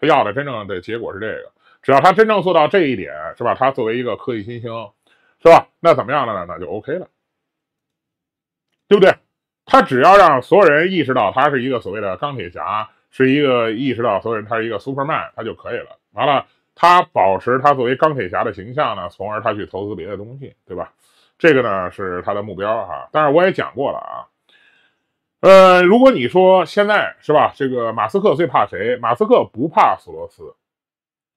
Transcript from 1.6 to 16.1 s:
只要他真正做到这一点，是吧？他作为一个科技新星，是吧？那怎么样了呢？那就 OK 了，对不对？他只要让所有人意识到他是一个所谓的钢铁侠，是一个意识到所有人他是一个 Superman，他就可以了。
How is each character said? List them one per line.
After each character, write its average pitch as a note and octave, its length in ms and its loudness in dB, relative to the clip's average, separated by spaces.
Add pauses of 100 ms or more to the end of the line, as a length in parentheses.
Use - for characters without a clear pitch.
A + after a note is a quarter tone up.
只 C3 120 0
要 C3+ 80 4
他 F#3 100 6
真 G#3+ 160 2
正 G#3 140 0
做 F3+ 120 -2
到 D3+ 140 2
这 G3 140 2
一 C3+ 160 -2
点， D2 160 -12 (240)
是 B2 80 -10
吧？ G#2 100 0
他 C3 160 0
作 B2+ 140 -6
为 A2+ 120 -4
一 B2 60 -6
个 G#2+ 140 -6
科 - 180 -8
技 G#2 80 -10
新 A#2+ 160 -14
星， A#2 100 -14 (720)
是 - 60 4
吧？ D#3+ 180 10 (140)
那 E3+ 140 4
怎 B2+ 120 -2
么 A#2 60 -8
样 C#3 160 -2
了 A2 60 -6
呢？ F#2 120 -8
那 E2+ 140 -12
就 F2 100 -12
OK A2 220 -10
了， E3+ 160 -10 (1800)
对 G3+ 80 4
不 F#3 60 2
对？ F#3 100 6 (520)
他 C4 160 4
只 C3 200 0
要 F#3 160 8
让 D#3 240 6
所 F#3+ 200 2
有 F3+ 80 6
人 D#3+ 220 2
意 E3 140 -2
识 B2+ 80 -4
到 G#2+ 180 0
他 C#3 180 0
是 C3+ 140 -4
一 C3 60 -6
个 B2 100 -4
所 F#2+ 140 -10
谓 G#2+ 80 -8
的 F#2+ 160 -6
钢 C#3+ 180 -8
铁 F2+ 140 -12
侠， F#2+ 400 -8 (220)
是 C3 200 2
一 D3 100 2
个 B2 300 0
意 B2 220 -4
识 A2+ 100 -6
到 G2+ 160 -2
所 A2 120 -6
有 A#2 40 -4
人 G#2+ 100 -8
他 A2+ 120 -6
是 A2 80 -4
一 A2+ 40 -6
个 G#2+ 80 -6
Superman， C3+ 580 -8
他 A2 60 -12
就 A2 120 -10
可 F#2+ 200 -14
以 A#2 40 -8
了。 D2 200 -18 (140)